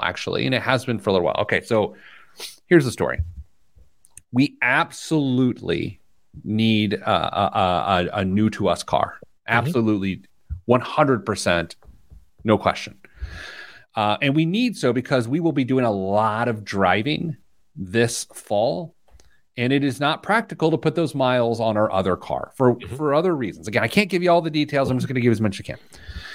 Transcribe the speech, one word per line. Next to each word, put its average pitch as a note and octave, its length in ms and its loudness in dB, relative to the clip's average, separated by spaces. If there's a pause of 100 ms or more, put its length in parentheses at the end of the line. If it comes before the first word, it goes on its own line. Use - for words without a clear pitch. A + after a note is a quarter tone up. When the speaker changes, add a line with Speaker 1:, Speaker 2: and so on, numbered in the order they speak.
Speaker 1:
actually. - 420 -4
And C3 80 -2
it A#2 80 0
has B2 240 0
been A2+ 140 -4
for G#2+ 100 -4
a G2 40 4
little F2+ 120 2
while. C#2+ 140 -2
Okay, G2 220 0
so G#2+ 340 0 (720)
here's E3 160 6
the B2 80 -4
story. B1+ 300 -4 (1120)
We C3 280 2
absolutely B2+ 1400 0 (420)
need G#2+ 520 2
a, - 140 -6
a, F2+ 1040 0
a, G#2 60 -2
a G2 60 0
new G2+ 260 2
to G#2 160 -2
us E2 160 0
car. - 300 -2 (340)
Speaker 2:
Mm-hmm. A2 60 -2 (140)
Speaker 1:
Absolutely, G#2+ 560 0 (420)
one A#2+ 160 4
hundred C3 440 0
percent, F2 520 -2 (640)
no G#2+ 140 4
question. - 400 -2 (960)
Uh, G#2 260 0
and C#3 140 2
we D#3+ 100 2
need G#3+ 300 0
so B2+ 160 0
because B2+ 360 0
we C#3 120 -2
will E3 140 0
be C3+ 100 2
doing B2+ 220 0
a A2+ 60 2
lot G#2+ 580 0
of G#2+ 160 -6
driving A2 720 0 (380)
this A2+ 580 -2
fall, D#3+ 600 -2 (640)
and B2 160 0
it C#3 140 2
is C3 160 -4
not C#3+ 220 -2
practical F#3+ 480 0
to D#3 60 2
put D#3 180 0
those E3 200 -2
miles B2 460 2
on A2 160 0
our G#2+ 140 4
other F#2+ 260 2
car - 380 -8
for, B2 200 6
Speaker 2:
Mm-hmm. - 220 -12
Speaker 1:
for D3 180 -2
other F3 180 2
reasons. G#2 360 -6
Again, G#2+ 120 0
I A2 60 2
can't G3+ 220 2
give F3 120 0
you F3+ 80 2
all E3+ 120 6
the E3 100 -4
details. C#3+ 400 0
I'm B2+ 80 0
just A#2 80 -4
gonna B2+ 140 -2
give A#2+ 100 6
as G#2 100 2
much G#2+ 200 0
as - 40 -14
I - 20 -20
can. - 120 -10 (560)